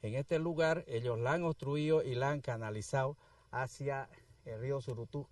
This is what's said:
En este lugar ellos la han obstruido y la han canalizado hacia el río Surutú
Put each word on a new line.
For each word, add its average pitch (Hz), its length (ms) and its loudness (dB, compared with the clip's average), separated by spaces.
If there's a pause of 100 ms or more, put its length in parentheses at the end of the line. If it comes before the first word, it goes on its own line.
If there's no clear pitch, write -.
En 110 140 -4
este 143 240 0
lugar 160 500 2
ellos 117 300 0
la 123 160 2
han 175 100 0
obstruido 151 580 2
y 131 120 0
la 135 160 2
han 147 100 0
canalizado 117 800 -2 (320)
hacia 135 580 -4 (380)
el 110 140 -8
río 135 200 -2
Surutú 123 520 -8